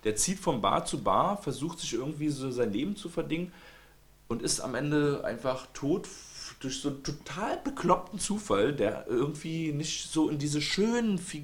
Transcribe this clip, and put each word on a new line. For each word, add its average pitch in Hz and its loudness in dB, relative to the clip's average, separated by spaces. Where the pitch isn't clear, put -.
Der 107 2
zieht - 0
von 135 0
Bar 120 4
zu 127 -4
Bar, 127 4
versucht 151 -4
sich - -6
irgendwie 147 -2
so 139 -2
sein 120 2
Leben 156 0
zu - -8
verdingen 170 -2
und 117 -2
ist - -2
am 127 -4
Ende 147 2
einfach 127 -2
tot 160 0
f-, - -16
durch 131 -4
so 147 -2
einen 135 -8
total 190 -4
bekloppten 180 2
Zufall, 131 2
der 107 0
irgendwie 151 0
nicht - -4
so 156 4
in 151 -2
diese 147 0
schönen 214 2